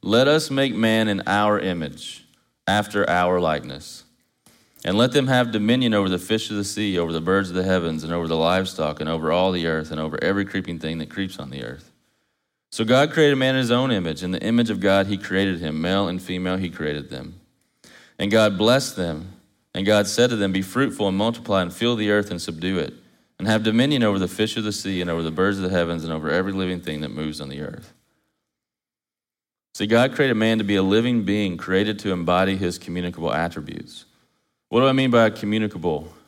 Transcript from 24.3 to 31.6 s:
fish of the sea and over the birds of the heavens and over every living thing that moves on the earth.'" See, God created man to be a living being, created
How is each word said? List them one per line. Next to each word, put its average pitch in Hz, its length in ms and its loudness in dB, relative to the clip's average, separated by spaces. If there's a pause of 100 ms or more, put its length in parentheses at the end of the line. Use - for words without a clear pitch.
fish 107 260 -2
of 110 80 -4
the 104 80 -2
sea 95 300 -4
and 87 80 -4
over 82 120 -2
the 80 100 -4
birds 95 260 0
of 95 60 -4
the 92 60 -2
heavens 85 360 0
and 80 80 -4
over 78 160 -4
every 92 240 0
living 92 260 -4
thing 78 220 -8
that 73 80 -6
moves 76 320 -8
on 69 80 -10
the 69 100 -10
earth.'" - 340 -12 (1800)
See, - 140 -4
God 117 260 4
created 131 220 2
man 110 240 2
to 110 40 0
be 101 140 2
a 95 60 4
living 113 420 2
being, 101 320 0
created 101 420 0